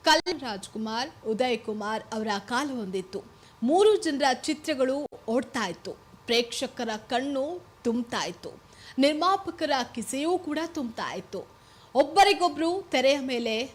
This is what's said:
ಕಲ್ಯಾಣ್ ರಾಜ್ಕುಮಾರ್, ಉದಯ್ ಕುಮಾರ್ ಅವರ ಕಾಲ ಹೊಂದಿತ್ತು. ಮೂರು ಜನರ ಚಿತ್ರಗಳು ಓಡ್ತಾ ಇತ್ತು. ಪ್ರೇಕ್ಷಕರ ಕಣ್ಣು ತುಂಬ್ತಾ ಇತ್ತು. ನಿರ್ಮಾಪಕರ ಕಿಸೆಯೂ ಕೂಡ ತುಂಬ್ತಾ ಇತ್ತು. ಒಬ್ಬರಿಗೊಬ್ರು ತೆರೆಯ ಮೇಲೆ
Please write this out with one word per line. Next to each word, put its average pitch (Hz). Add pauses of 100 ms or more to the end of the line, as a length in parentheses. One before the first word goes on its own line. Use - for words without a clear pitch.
ಕಲ್ಯಾಣ್ 320
ರಾಜ್ಕುಮಾರ್, 220 (160)
ಉದಯ್ 226
ಕುಮಾರ್ 214 (100)
ಅವರ 220 (100)
ಕಾಲ 247
ಹೊಂದಿತ್ತು. 196 (400)
ಮೂರು 392
ಜನರ 285
ಚಿತ್ರಗಳು 277 (200)
ಓಡ್ತಾ 233
ಇತ್ತು. - (340)
ಪ್ರೇಕ್ಷಕರ 233
ಕಣ್ಣು 269 (180)
ತುಂಬ್ತಾ 233
ಇತ್ತು. - (360)
ನಿರ್ಮಾಪಕರ 330 (240)
ಕಿಸೆಯೂ 285
ಕೂಡ 302
ತುಂಬ್ತಾ 226
ಇತ್ತು. 185 (440)
ಒಬ್ಬರಿಗೊಬ್ರು 311
ತೆರೆಯ 277
ಮೇಲೆ 233